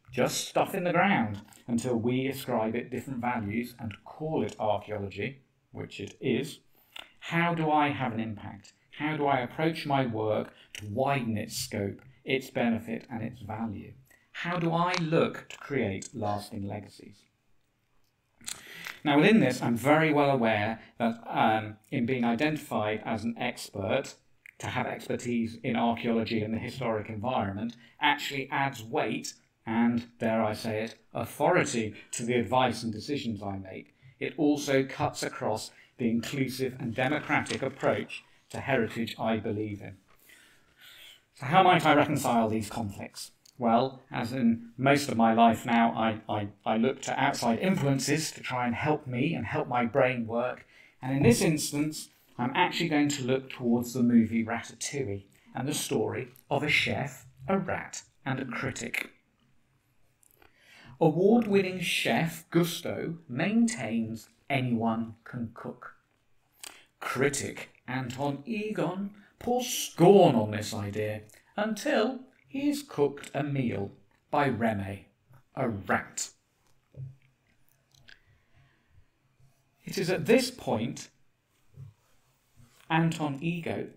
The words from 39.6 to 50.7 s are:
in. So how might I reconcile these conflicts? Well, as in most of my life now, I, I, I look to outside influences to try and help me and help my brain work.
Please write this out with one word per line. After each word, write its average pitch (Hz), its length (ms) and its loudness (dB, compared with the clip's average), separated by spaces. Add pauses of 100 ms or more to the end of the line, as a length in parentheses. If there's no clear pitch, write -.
in. 107 160 -16 (1400)
So 131 140 -10
how 185 160 8
might 175 240 8
I 143 80 8
reconcile 127 520 4
these 107 220 -2
conflicts? - 600 -10 (260)
Well, 120 540 2
as 131 200 -4
in - 460 2
most 139 320 4
of 117 80 -2
my 113 160 6
life 113 320 6
now, 117 280 4
I, 110 280 -2 (100)
I, 104 180 -4 (140)
I 113 140 0
look 131 260 0
to - 160 -2
outside 127 400 0
influences 147 720 0
to - 100 -16
try 123 260 -4
and 120 80 0
help 151 320 0
me 131 260 0
and - 140 -6
help 151 200 -4
my 120 180 0
brain 127 420 2
work. 123 400 -4 (340)